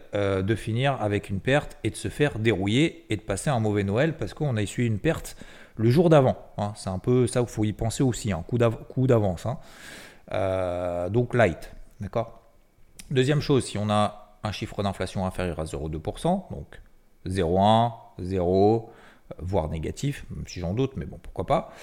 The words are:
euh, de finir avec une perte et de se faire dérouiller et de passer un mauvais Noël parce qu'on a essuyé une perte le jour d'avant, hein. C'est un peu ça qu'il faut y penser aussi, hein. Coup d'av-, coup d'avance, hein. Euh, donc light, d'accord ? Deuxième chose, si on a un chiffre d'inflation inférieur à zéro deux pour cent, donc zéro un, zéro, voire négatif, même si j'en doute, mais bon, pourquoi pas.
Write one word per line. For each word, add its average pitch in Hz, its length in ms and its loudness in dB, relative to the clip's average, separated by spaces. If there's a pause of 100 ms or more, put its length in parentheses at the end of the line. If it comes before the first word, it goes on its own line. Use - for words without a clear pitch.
(140)
euh, 98 300 2
de 104 100 2
finir 117 480 -2
avec 101 300 -2
une 98 80 -2
perte - 440 0
et 110 60 2
de - 60 -8
se - 140 -6
faire 147 280 0
dérouiller 110 720 2
et 113 60 0
de - 60 -6
passer - 280 -4
un 127 100 2
mauvais 104 240 2
Noël 127 320 0
parce - 200 -8
qu'on 139 220 -2
a 107 40 0
essuyé 120 260 -2
une 110 120 0
perte - 360 -2 (420)
le 113 120 4
jour 165 200 6
d'avant, 131 280 8 (200)
hein. 104 180 -4
C'est - 140 -8
un 92 100 -4
peu 123 280 4
ça 127 120 0
qu'il 120 100 -2
faut 110 140 -2
y 107 80 0
penser 110 320 -2
aussi, 113 280 0
hein. 85 140 -2
Coup 123 120 -2
d'av-, 117 320 2
coup 127 180 0
d'avance, 107 380 2
hein. 120 120 -4 (760)
Euh, 90 760 -2
donc 120 240 0
light, 107 380 2 (300)
d'accord ? 110 400 -6 (680)
Deuxième 139 300 2
chose, 131 260 2
si - 120 -8
on 107 120 -2
a - 540 0
un 104 80 -4
chiffre 107 320 -6
d'inflation 95 420 -4
inférieur 90 340 -4
à 80 60 -4
zéro 76 220 -6
deux 80 100 -6
pour 78 220 -8
cent, 185 320 0
donc - 280 -14 (460)
zéro 92 360 2
un, 113 340 4 (240)
zéro, 95 720 2 (480)
voire 87 300 -2
négatif, 80 600 -6
même 73 160 -8
si - 140 -14
j'en 87 140 -4
doute, 131 240 -2
mais 78 80 -8
bon, 73 180 -14
pourquoi - 240 -8
pas. - 360 -2